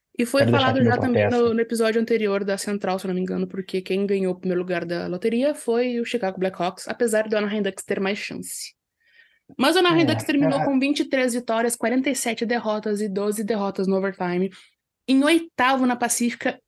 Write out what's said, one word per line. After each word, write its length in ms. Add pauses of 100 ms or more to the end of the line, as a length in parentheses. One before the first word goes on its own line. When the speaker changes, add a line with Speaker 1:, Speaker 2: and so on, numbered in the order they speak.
(180)
Speaker 1:
E 100
foi 140
Speaker 2:
Quero 100
deixar 160
Speaker 1:
falado 100
Speaker 2:
aqui 80
meu 100
Speaker 1:
já 60
também 220
Speaker 2:
protesto. 260
Speaker 1:
no, 60
no 40
episódio 400
anterior 440
da 120
Central, 440
se 60
eu 40
não 60
me 60
engano, 260
porque 340
quem 240
ganhou 280
o 60
primeiro 220
lugar 240
da 220
loteria 480
foi 440
o 60
Chicago 340
Blackhawks, 480
apesar 400
do 80
Anaheim 280
Ducks 200
ter 160
mais 200
chance. 560 (840)
Mas 180
o 40
Anaheim 240
Speaker 2:
É, 20
Speaker 1:
Ducks 180
terminou 360
Speaker 2:
é. 60
Speaker 1:
com 140
vinte 200
e 60
três 280
vitórias, 420
quarenta 360
e 40
sete 300
derrotas 560
e 80
doze 340
derrotas 440
no 100
overtime, 540 (560)
em 160
oitavo 640
na 80
Pacífica 720